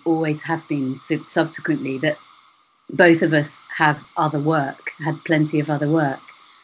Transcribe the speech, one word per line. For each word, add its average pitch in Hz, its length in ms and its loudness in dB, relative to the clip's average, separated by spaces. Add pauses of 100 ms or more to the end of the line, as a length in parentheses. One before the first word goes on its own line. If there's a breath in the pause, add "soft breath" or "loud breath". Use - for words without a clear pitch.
always 160 380 0
have 165 260 -4
been 135 260 -2
su-, 151 320 -6
subsequently 151 680 -2
that 135 200 -2 (760)
both 165 300 6
of 160 120 2
us 147 280 -2 (140)
have 151 240 2 (160)
other 156 240 0
work, 147 520 -2 (120)
had 151 220 -4
plenty 151 340 2
of 147 100 -2
other 147 200 0
work. 151 320 0 (420 soft breath)